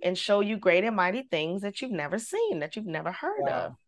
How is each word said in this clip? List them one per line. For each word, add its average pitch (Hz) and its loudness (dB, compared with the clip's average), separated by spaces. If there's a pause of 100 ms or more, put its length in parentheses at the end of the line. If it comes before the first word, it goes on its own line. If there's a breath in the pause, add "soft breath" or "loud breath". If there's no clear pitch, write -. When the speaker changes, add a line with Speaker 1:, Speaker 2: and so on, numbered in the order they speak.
Speaker 1:
and 180 2
show 208 4
you 208 0
great 185 6
and 220 0
mighty 190 2
things 170 -2
that 202 -6
you've 262 -8
never 160 -2
seen, 403 -2
that 151 -6
you've 220 -6
never 160 -4
heard 403 -4
Speaker 2:
Wow. - 0
Speaker 1:
of." - -8 (140)